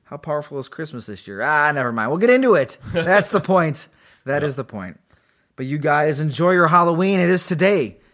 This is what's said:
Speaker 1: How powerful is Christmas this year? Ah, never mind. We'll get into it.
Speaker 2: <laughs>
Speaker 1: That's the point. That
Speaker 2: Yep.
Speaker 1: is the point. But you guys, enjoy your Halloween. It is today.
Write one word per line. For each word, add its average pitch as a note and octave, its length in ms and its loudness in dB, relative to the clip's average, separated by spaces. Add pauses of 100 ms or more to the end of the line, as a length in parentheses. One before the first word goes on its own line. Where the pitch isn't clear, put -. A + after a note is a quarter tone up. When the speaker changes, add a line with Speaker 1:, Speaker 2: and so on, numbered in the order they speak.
Speaker 1:
How - 140 -14
powerful D3 420 -8
is B2+ 80 -12
Christmas C3 380 -12
this G2+ 200 -16
year? G2+ 160 -10
Ah, D3 300 2
never C3 200 -2
mind. A2+ 200 -2
We'll E3 80 -2
get A#3 100 4
into B3+ 240 4
it. C#3 300 0
Speaker 2:
<laughs> - 80 -12
Speaker 1:
That's F3 360 2
the G3 120 0
point. E3 480 -2 (360)
That C#3 180 -2
Speaker 2:
Yep. D3 80 -2
Speaker 1:
is C3 40 -8
the C3 100 -8
point. F#2 360 -14 (560)
But C3 100 -8
you C#3+ 120 -4
guys, D3 420 0
enjoy D#3 320 0
your F3 160 4
Halloween. F3 500 4
It F3 100 2
is F3+ 140 2
today. F3 540 0 (180)